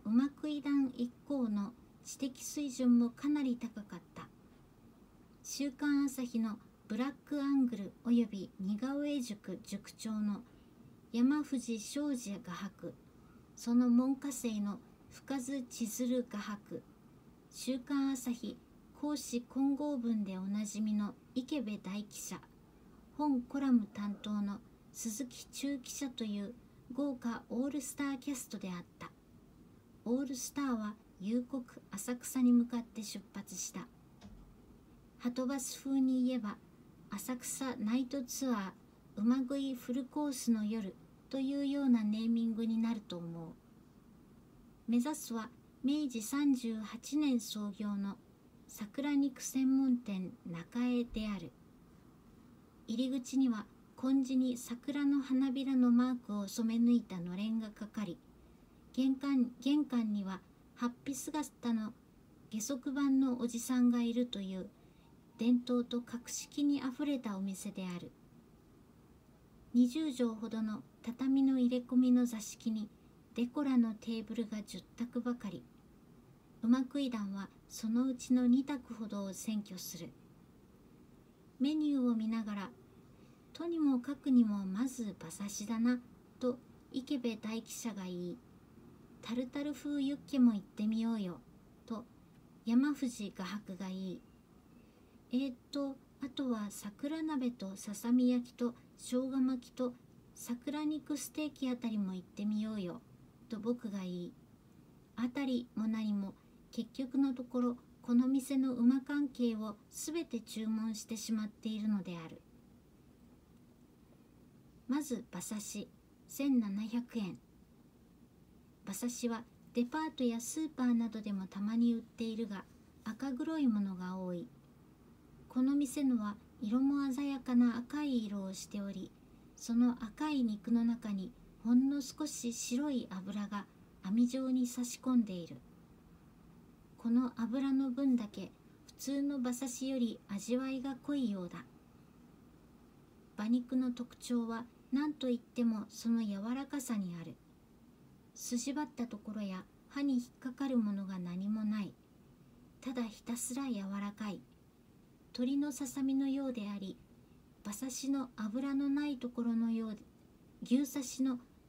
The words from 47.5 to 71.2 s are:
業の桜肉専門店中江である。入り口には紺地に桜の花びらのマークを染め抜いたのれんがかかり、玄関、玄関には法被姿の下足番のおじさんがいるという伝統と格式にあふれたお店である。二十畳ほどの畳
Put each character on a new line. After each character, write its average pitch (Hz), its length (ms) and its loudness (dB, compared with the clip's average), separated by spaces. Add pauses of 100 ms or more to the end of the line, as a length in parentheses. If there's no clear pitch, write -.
業 208 240 -2
の 196 220 -4 (500)
桜 285 480 -2
肉 277 260 2
専 262 340 2
門 262 220 6
店 190 340 -4 (140)
中 180 400 -2
江 247 180 2
で 220 240 -4
あ 202 120 -4
る。 160 120 -10 (1400)
入 240 220 0
り 262 120 -2
口 262 160 -2
に 269 120 6
は 214 160 -2 (300)
紺 269 280 4
地 262 140 0
に 254 200 2
桜 285 480 -4
の 277 160 4
花 262 300 2
び 262 140 -2
ら 269 100 2
の 247 160 6
マ 247 220 6
ー - 40 0
ク 208 200 -6
を 202 100 -4
染 226 300 0
め 233 80 6
抜 240 80 8
い 233 80 6
た 185 180 -8
の 175 160 -6
れ 202 120 -2
ん 226 120 0
が 220 100 -8
か 208 180 -12
か 214 180 -4
り、 170 120 -8 (760)
玄 262 220 4
関、 262 360 2 (100)
玄 285 220 4
関 226 300 0
に 202 100 0
は 190 180 -6 (380)
法 240 120 0 (140)
被 277 100 -4
姿 277 580 -4
の 214 200 -2 (580)
下 214 100 -4 (140)
足 269 160 -6
番 269 280 4
の 262 200 2
お 233 80 0
じ 240 120 -4
さ 247 200 0
ん 247 100 8
が 240 140 4
い 233 100 0
る 247 140 2
と 214 120 -6
い 190 180 -4
う 185 120 -8 (680)
伝 240 260 6
統 247 220 2
と 240 160 -2
格 240 300 -10
式 - 320 -4
に 285 180 4
あ 262 80 -2
ふ 269 160 -4
れ 285 140 0
た 208 180 -4
お 190 40 -4
店 196 280 -4
で 185 160 -6
あ 175 140 -6
る。 - 120 -12 (1600)
二 247 140 6
十 311 240 -2
畳 240 200 0
ほ 220 180 -8
ど 220 140 -4
の 214 180 -4 (220)
畳 269 400 2